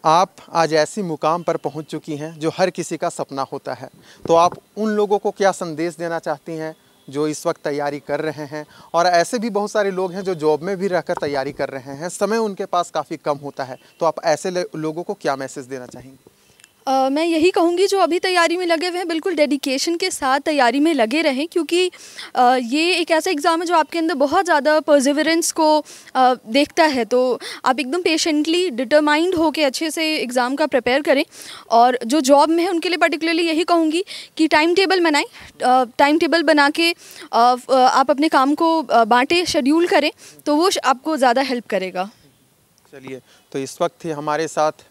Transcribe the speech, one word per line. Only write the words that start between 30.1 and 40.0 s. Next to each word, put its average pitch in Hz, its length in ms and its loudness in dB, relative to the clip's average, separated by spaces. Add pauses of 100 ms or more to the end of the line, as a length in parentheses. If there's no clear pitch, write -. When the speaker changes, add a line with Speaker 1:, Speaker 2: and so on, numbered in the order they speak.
Speaker 2:
एग्जाम 247 400 -2
का 302 100 0
प्रिपेयर 262 360 0
करें। 285 240 2 (460)
और 240 340 4
जो 285 160 2
जॉब 285 280 6
में 339 140 2
है 370 60 0
उनके 349 200 -2
लिए 339 80 -2
particularly 330 440 0
यही 330 220 0
कहूँगी 330 400 0 (340)
कि 320 100 2
टाइम 330 280 2
टेबल 381 240 2
बनाएं, 330 260 2 (380)
अ, 254 220 4 (120)
टाइम 294 220 4
टेबल 330 240 2
बना 294 260 4
के, 330 260 0 (380)
अ, 240 220 4
फ-, - 160 -6
अ, 262 40 4
आप 262 360 4
अपने 294 180 2
काम 285 260 2
को, 330 280 2
अ, 233 200 4
बांटें, 269 420 2
शेड्यूल 320 420 2
करें, 320 240 2 (340)